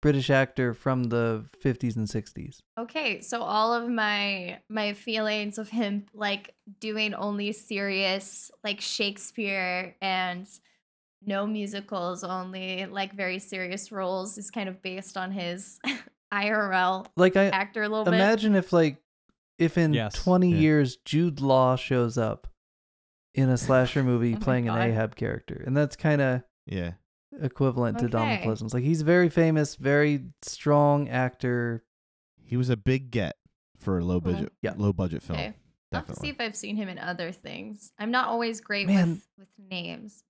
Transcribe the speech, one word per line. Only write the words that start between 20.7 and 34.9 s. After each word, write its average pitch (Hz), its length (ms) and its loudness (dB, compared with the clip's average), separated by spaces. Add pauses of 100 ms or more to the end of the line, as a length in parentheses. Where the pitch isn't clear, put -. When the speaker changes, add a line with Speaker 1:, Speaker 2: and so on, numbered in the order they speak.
Speaker 1:
Jude 156 420 0
Law 131 380 6
shows 123 400 0
up 110 300 -2 (840)
in 131 160 4
a 123 80 4
slasher 131 460 4
movie 120 300 2
Speaker 2:
<laughs> - 20 0
Oh - 20 -6
my 107 60 -6
Speaker 1:
playing 127 240 0
an 110 80 0
Speaker 2:
God. 117 140 0
Speaker 1:
Ahab 110 260 0
character, - 500 -6
and 127 100 -2
that's 147 200 0
kinda 139 480 2 (240)
Speaker 4:
Yeah. 87 240 -4 (500)
Speaker 1:
equivalent 123 580 0
to 120 100 0
Donald 113 300 2
Speaker 2:
Okay. 90 40 -8
Speaker 1:
Pleasance. 110 300 -4
Like, 123 100 0
he's 156 180 2
very 175 280 6
famous, 160 460 2
very 143 500 2 (180)
strong 147 640 2
actor. 123 800 -2 (580)
Speaker 4:
He 120 140 -4
was 127 120 2
a 123 80 4
big 127 340 0
get 101 260 -2 (420)
for 95 180 0
a 85 60 0
low 90 160 2
Speaker 2:
Cool. 87 140 0
Speaker 4:
budget, 82 280 -4
Speaker 1:
Yeah. - 140 -4
Speaker 4:
low 104 160 2